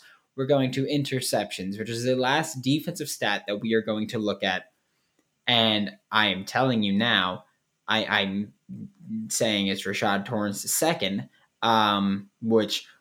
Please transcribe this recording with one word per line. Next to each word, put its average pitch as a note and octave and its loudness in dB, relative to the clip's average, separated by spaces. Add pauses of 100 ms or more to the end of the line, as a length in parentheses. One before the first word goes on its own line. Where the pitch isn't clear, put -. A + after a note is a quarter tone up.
(360)
We're C3+ -4
going C3+ 4
to C3+ 0
interceptions, A#2 -2
which A2+ -6
is A#2 -4
the B2+ 2
last C3+ 0
defensive D3 -2
stat G#2 -2
that G#2 -4
we A2+ -2
are A2 2
going G#2+ -4
to A#2 -6
look G2+ -4
at. F#2 -2 (840)
And A2 2 (200)
I G#2+ 4
am F#2+ -2
telling B2 2
you G2 2
now, G2 2 (420)
I, G#2+ 0
I'm G2+ -2 (760)
saying G#2 0
it's G2 -2
Rashad G2+ 0
Torrence G#2 -4
the - -8
second, C3 0 (340)
um, G2+ 2 (120)
which, A2 2 (160)